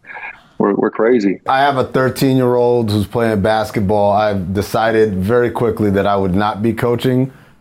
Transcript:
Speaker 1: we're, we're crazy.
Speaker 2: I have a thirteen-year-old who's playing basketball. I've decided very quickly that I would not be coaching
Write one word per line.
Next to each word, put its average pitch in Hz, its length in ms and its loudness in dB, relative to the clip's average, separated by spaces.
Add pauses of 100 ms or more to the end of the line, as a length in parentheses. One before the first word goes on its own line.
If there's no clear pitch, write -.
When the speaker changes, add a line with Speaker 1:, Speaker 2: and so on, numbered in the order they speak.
(560)
Speaker 1:
we're, 104 180 2
we're 107 160 0
crazy. 110 560 0
Speaker 2:
I 131 140 0
have 139 160 0
a 127 80 0
thirteen-year-old 123 1040 0
who's 104 160 0
playing 113 360 0
basketball. 104 680 0
I've 98 420 -2
decided 110 600 0
very 113 360 0
quickly 110 400 0
that 98 160 2
I 101 100 0
would 98 180 0
not 104 280 -2
be 113 100 0
coaching 127 580 0 (300)